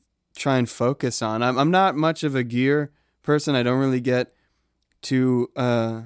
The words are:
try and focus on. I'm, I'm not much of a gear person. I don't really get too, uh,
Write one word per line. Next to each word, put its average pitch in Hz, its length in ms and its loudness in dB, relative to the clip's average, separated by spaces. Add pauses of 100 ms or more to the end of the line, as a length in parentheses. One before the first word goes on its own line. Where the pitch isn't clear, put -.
(360)
try 135 220 0
and 120 100 0
focus 123 540 -2
on. 110 200 -2
I'm, 123 160 0
I'm 147 120 2
not 185 260 2
much 160 260 -2
of 143 140 -2
a 127 80 0
gear 135 480 0 (300)
person. 147 320 0
I 123 80 2
don't 123 180 2
really 131 200 0
get 123 320 -2 (720)
too, 127 540 2
uh, 113 500 0